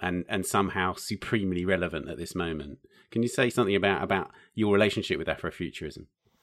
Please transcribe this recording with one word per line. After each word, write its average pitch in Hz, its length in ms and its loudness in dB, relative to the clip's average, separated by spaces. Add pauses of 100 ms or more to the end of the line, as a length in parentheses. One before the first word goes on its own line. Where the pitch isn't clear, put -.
and, 90 280 -2
and 95 160 -2
somehow 95 500 0
supremely 95 720 -2
relevant 85 440 0
at 82 80 -8
this - 180 -10
moment. 78 440 -4 (320)
Can 113 120 0
you 120 60 2
say 127 200 2
something 101 280 4
about, 92 260 2
about 98 280 0 (240)
your 104 180 4
relationship 101 460 4
with 80 100 -4
Afrofuturism? 78 800 -6 (360)